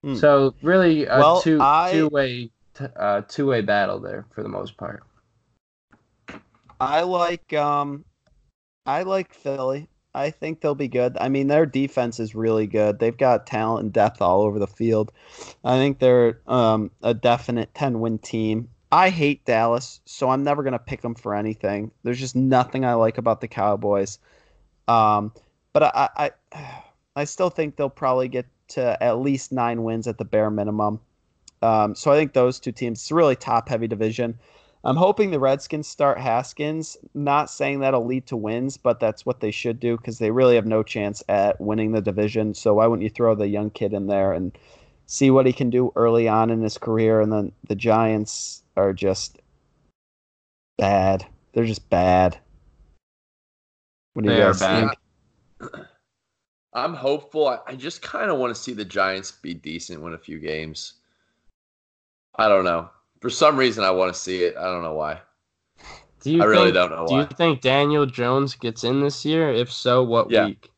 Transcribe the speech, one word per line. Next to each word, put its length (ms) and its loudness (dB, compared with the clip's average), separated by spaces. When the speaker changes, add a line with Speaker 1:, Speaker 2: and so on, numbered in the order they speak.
Speaker 1:
Hmm. 120 -4
Speaker 2:
So 460 4
really 440 4
a 140 2
Speaker 1:
Well, 220 6
Speaker 2:
two, 200 2
Speaker 1:
I 300 4
Speaker 2:
two-way, 600 0
t-, 120 -12
uh, 320 -2
two-way 340 0
battle 380 0
there 320 -10
for 120 -12
the 60 -10
most 280 -10
part. 260 -12
Speaker 1:
I 220 0
like, 520 -2
um, 520 -2
I 180 -2
like 300 -4
Philly. 560 -6
I 160 -4
think 300 -10
they'll 120 0
be 140 -4
good. 320 0
I 80 -2
mean, 200 0
their 180 4
defense 540 -2
is 140 -6
really 320 2
good. 340 0
They've 180 0
got 280 2
talent 380 -2
and 100 -4
depth 280 2
all 200 4
over 160 0
the 100 -2
field. 440 -2
I 120 2
think 220 0
they're, 480 4
um, 440 2
a 100 0
definite 640 -2
ten-win 440 -4
team. 500 -4
I 180 6
hate 360 -2
Dallas, 600 0
so 240 -4
I'm 140 0
never 200 -2
gonna 160 -4
pick 240 -12
'em 100 -6
for 220 -8
anything. 560 -4
There's 160 -6
just 180 -8
nothing 480 2
I 80 0
like 240 2
about 240 -2
the 80 -10
Cowboys. 680 -2
Um, 460 2
but 100 4
I, 320 0
I, 160 -4
I, 300 -18
<sighs> 200 -20
I 80 -4
still 240 -2
think 260 -4
they'll 140 -2
probably 400 -2
get 160 -6
to 340 -2
at 160 2
least 320 -2
nine 320 -2
wins 240 -4
at 120 -6
the 60 -6
bare 260 0
minimum. 480 -2
Um, 320 2
so 160 0
I 40 6
think 180 0
those 260 2
two 120 -8
teams, 300 -8
it's 100 -10
a 40 -2
really 200 4
top-heavy 520 -2
division. 500 -4
I'm 120 0
hoping 360 2
the 80 -2
Redskins 480 -2
start 320 0
Haskins. 760 -4
Not 340 0
saying 300 -4
that'll 260 0
lead 220 -4
to 100 -6
wins, 400 -4
but 220 0
that's 260 -2
what 140 -4
they 120 -4
should 280 -6
do 180 -2
'cause 220 -12
they 120 0
really 240 4
have 120 2
no 160 0
chance 440 -6
at 320 2
winning 320 -2
the 100 0
division. 520 -2
So 220 2
why 120 6
wouldn't 160 0
you 60 -2
throw 260 2
the 120 -2
young 240 -2
kid 200 -4
in 160 -4
there 260 2
and 220 -6
see 240 2
what 160 6
he 40 4
can 200 -2
do 240 0
early 340 4
on 220 2
in 100 0
his 160 -4
career? 440 2
And 120 0
then 180 -2
the 80 -2
Giants 880 -2
are 160 2
just 460 -4
bad. 480 2
They're 120 0
just 240 -6
bad. 480 4
What 120 -6
do 40 4
you 60 4
Speaker 2:
They 80 6
are 100 6
Speaker 1:
guys 60 -2
Speaker 2:
bad. 300 2
Speaker 1:
think? 220 -16
Speaker 3:
I'm 220 -6
hopeful. 540 -2
I, 200 -2
I 80 -14
just 260 -12
kinda 320 -4
wanna 220 -2
see 180 -12
the 120 -8
Giants 460 -4
be 220 -12
decent, 480 -12
win 120 -12
a 40 -14
few 220 -16
games. 540 -10
I 120 2
don't 160 6
know. 260 -2
For 100 -6
some 260 2
reason, 260 0
I 80 4
wanna 220 0
see 300 -4
it. 120 0
I 100 -10
don't 180 -6
know 100 -8
why. 260 -6
Speaker 2:
Do 100 -4
you 120 4
Speaker 3:
I 20 4
really 200 6
Speaker 2:
think, 100 4
Speaker 3:
don't 160 2
know 160 -6
Speaker 2:
do 80 0
you 60 2
Speaker 3:
why. 40 0
Speaker 2:
think 260 0
Daniel 440 2
Jones 500 -2
gets 280 -8
in 180 0
this 240 -4
year? 260 0
If 220 -2
so, 300 2
what 260 0
Speaker 3:
Yeah. 160 4
Speaker 2:
week? 320 -10